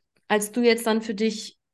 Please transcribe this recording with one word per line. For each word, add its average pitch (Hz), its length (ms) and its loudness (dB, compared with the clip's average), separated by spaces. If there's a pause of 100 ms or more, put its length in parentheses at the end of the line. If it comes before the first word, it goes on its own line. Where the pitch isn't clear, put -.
(280)
als 208 240 0
du 247 100 0
jetzt 226 240 2
dann 220 160 2
für 220 120 -6
dich 214 440 -4 (160)